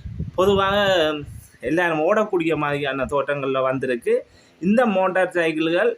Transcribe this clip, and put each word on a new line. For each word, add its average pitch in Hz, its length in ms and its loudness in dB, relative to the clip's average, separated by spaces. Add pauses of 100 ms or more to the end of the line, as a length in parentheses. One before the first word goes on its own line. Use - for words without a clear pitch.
(340)
பொதுவாக 196 420 2 (840)
எல்லாரும் 160 440 0
ஓடக்கூடிய 185 520 0
மாதிரியான 143 480 -2
தோற்றங்கள்ல 135 580 -2
வந்திருக்கு. 131 500 -2 (480)
இந்த 220 260 2
மோட்டார் 185 480 0
சைக்கிள்கள் 165 640 0